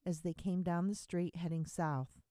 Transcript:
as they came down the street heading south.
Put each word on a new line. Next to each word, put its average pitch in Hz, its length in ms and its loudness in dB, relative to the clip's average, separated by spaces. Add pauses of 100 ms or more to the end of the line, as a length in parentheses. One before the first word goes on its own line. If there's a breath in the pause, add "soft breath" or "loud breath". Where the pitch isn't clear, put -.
as 160 140 0
they 170 120 0
came 180 300 0
down 175 240 2
the 202 80 2
street 175 400 -2
heading 165 320 -2
south. 147 540 -2 (100)